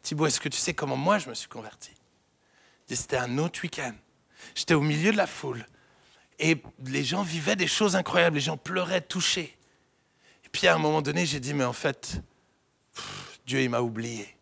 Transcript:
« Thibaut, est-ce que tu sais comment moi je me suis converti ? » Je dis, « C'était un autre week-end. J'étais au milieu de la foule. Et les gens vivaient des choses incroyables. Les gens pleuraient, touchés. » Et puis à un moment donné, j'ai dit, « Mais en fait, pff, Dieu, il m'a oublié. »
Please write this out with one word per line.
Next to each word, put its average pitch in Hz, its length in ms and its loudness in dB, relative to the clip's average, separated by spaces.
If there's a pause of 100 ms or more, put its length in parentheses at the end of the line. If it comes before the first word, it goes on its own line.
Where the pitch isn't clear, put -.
« - 0 -
Thibaut, 156 240 0
est-ce 147 140 2
que 151 100 -4
tu - 80 -4
sais - 160 0
comment 139 240 -2
moi 190 220 4
je 143 100 -8
me 113 60 -8
suis - 120 -8
converti ? » - 440 -16 (960)
Je 131 80 -6
dis, « - 60 -2
C'était - 160 -2
un 123 200 -2
autre 160 240 -2
week-end. 139 320 -6 (600)
J'étais - 180 2
au 151 80 6
milieu 156 300 4
de 214 60 2
la 185 100 2
foule. 123 380 -6 (720)
Et 156 180 2 (280)
les 139 180 -2
gens 170 180 0
vivaient 170 360 0
des 175 100 0
choses 196 280 2
incroyables. 175 420 4
Les 143 40 2
gens 156 160 -2
pleuraient, 180 440 -2
touchés. » - 540 -2 (920)
Et - 40 -20
puis - 180 -2
à 170 60 8
un 160 60 4
moment 151 240 4
donné, 156 240 0
j'ai 143 120 -2
dit, « 131 140 -4
Mais 139 120 2
en 120 80 -2
fait, - 480 -4 (760)
pff, - 500 -14
Dieu, 131 160 0
il 127 80 2
m'a 120 120 2
oublié. » 113 600 -6